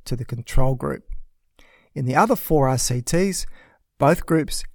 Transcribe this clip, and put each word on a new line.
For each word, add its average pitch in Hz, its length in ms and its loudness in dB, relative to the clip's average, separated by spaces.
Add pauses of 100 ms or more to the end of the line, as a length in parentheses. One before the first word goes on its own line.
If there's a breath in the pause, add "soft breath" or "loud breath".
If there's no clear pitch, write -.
to 127 100 -4
the 123 80 -6
control 127 500 2
group. - 300 -6 (920 soft breath)
In 135 120 -4
the 127 100 0
other 208 180 4
four 151 320 2
R 131 120 2
C 123 240 -2
Ts, 180 440 -2 (520 soft breath)
both - 260 4
groups - 400 -2 (100)